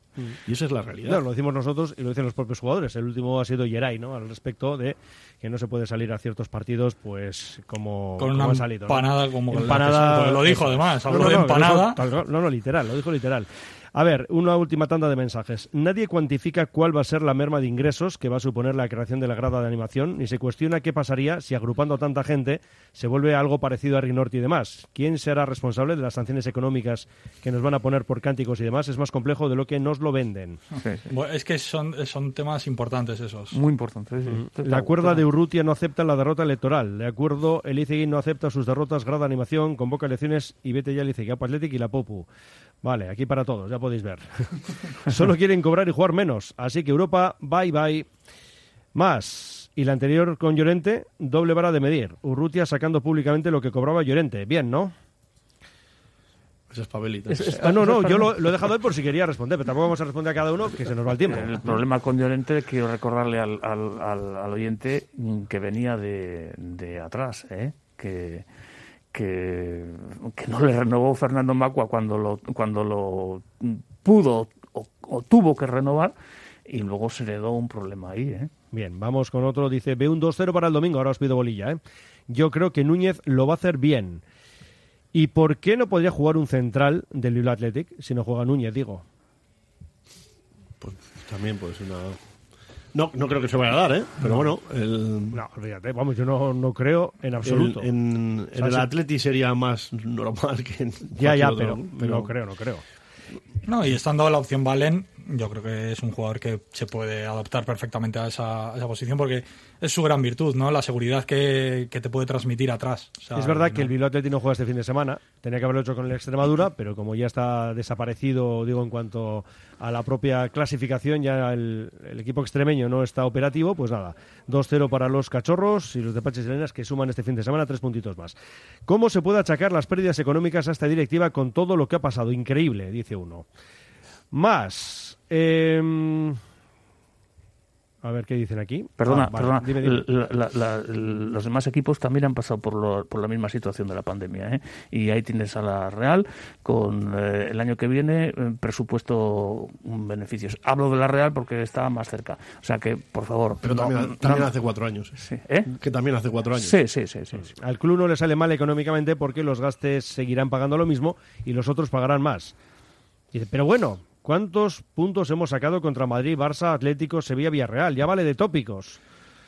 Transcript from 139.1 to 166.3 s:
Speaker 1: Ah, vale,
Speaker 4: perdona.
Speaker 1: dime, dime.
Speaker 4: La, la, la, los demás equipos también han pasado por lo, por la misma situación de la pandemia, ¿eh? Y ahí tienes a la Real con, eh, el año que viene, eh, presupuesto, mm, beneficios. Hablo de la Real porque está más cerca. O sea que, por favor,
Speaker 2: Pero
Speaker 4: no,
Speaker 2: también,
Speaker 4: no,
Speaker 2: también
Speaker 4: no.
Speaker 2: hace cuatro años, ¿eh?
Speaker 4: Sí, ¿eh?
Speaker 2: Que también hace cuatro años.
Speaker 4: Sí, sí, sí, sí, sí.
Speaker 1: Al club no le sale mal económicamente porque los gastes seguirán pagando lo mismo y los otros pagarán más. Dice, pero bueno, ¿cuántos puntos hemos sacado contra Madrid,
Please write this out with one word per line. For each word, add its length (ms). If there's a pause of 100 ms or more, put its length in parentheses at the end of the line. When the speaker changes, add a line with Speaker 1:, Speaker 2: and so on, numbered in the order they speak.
Speaker 1:
Ah, 80
vale, 60 (100)
Speaker 4:
perdona. 180
Speaker 1:
dime, 160
dime. 260
Speaker 4:
La, 240
la, 220
la, 320
los 600
demás 220
equipos 300
también 280
han 80
pasado 260
por 160
lo, 300
por 160
la 80
misma 180
situación 400
de 80
la 60
pandemia, 540
¿eh? 60 (300)
Y 200
ahí 120
tienes 320
a 60
la 280
Real 380 (340)
con, 560
eh, 340
el 100
año 160
que 100
viene, 420
eh, 40 (260)
presupuesto, 1080 (160)
mm, 260
beneficios. 540
Hablo 280
de 60
la 100
Real 260
porque 280
está 280
más 200
cerca. 280 (240)
O 40
sea 140
que, 180
por 280
favor, 360
Speaker 2:
Pero 140
Speaker 4:
no, 80
Speaker 2:
también, 260
Speaker 4:
no, 80
Speaker 2:
también 240
Speaker 4:
no. 60
Speaker 2:
hace 140
cuatro 240
años, 280
¿eh? 40
Speaker 4:
Sí, 180 (120)
¿eh? 180 (160)
Speaker 2:
Que 80
también 280
hace 120
cuatro 240
años. 140
Speaker 4:
Sí, 220
sí, 180
sí, 180
sí, 180
sí. 180
Speaker 1:
Al 180
club 180
no 120
le 80
sale 180
mal 160
económicamente 640
porque 260
los 200
gastes 420
seguirán 460
pagando 280
lo 80
mismo 300 (300)
y 80
los 160
otros 200
pagarán 320
más. 320 (800)
Dice, 180
pero 140
bueno, 340 (220)
¿cuántos 600 (120)
puntos 360
hemos 180
sacado 320
contra 260
Madrid, 300